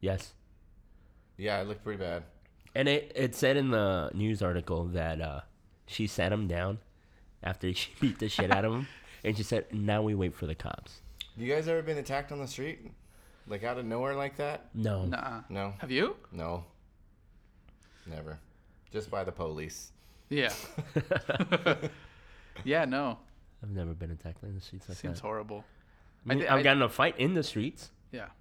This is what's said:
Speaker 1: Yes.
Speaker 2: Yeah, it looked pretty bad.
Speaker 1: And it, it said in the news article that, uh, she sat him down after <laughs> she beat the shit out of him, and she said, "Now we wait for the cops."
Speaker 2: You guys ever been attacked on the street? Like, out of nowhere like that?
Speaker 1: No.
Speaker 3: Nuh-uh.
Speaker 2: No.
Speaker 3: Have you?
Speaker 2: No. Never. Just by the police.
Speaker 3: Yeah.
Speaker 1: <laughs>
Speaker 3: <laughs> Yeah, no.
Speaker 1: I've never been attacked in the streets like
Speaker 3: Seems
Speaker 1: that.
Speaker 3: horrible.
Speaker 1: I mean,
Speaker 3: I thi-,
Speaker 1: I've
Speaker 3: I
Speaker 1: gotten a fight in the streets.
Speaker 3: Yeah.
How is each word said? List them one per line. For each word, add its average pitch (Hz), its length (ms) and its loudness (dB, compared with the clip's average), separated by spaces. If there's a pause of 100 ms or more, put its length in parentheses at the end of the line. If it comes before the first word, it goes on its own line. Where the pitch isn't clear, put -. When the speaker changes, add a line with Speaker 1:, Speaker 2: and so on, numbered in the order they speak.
Speaker 1:
Yes. 95 320 -2 (1040)
Speaker 2:
Yeah, 101 240 0
it 98 80 -2
looked 104 160 -8
pretty 104 160 -4
bad. 85 240 -2 (500)
Speaker 1:
And 180 140 4
it, 147 260 2
it 127 220 0
said 139 200 6
in 135 140 4
the 95 440 4
news 104 280 0
article 85 440 0
that, 82 340 -2
uh, 76 200 -4 (460)
she 110 220 -2
sat 92 240 2
him 104 160 0
down 90 300 0 (640)
after 92 340 -2
<laughs> - 0 -
she - 160 -4 (100)
beat - 180 2
the 110 100 0
shit - 220 2
out - 140 6
of 110 80 4
him, 131 160 -2 (340)
and 104 140 2
she 107 80 -2
said, 110 280 0
"Now 104 300 2
we 107 140 2
wait 92 180 2
for - 120 -4
the 80 100 -2
cops." - 460 -10 (340)
Speaker 2:
You 113 180 -4
guys 156 140 0
ever 165 140 2
been 156 160 -2
attacked 139 340 -2
on 143 80 -6
the 135 80 -6
street? 139 320 -6 (680)
Like, 101 160 -6
out 123 160 -2
of 123 80 -4
nowhere 127 300 0
like 139 220 -4
that? 147 360 -4
Speaker 1:
No. 107 300 2
Speaker 3:
Nuh-uh. 113 440 -4
Speaker 2:
No. 98 300 -4
Speaker 3:
Have 127 140 -4
you? 208 240 2 (160)
Speaker 2:
No. 87 320 -2 (1400)
Never. 78 340 -10 (520)
Just 107 180 -6
by 98 120 -2
the 92 100 -4
police. 78 600 -6 (360)
Speaker 3:
Yeah. 135 240 2 (440)
Speaker 1:
<laughs> - 440 0 (140)
Speaker 3:
<laughs> - 220 4 (880)
Yeah, 151 200 6
no. 135 340 0 (440)
Speaker 1:
I've 104 80 -8
never 87 240 -2
been 82 160 -6
attacked 82 320 -10
in 101 120 -10
the 95 60 -8
streets - 280 -14
like 90 100 -10
Speaker 3:
Seems 87 220 -6
Speaker 1:
that. - 60 -8
Speaker 3:
horrible. 107 380 -6 (640)
Speaker 1:
I 127 80 2
mean, 139 40 4
Speaker 3:
I 143 40 2
thi-, - 60 0
Speaker 1:
I've 135 120 8
Speaker 3:
I - 20 2
Speaker 1:
gotten 147 200 8
a 120 60 6
fight 151 300 4
in 147 160 4
the 165 80 2
streets. - 480 -4 (220)
Speaker 3:
Yeah. 113 140 -10 (140)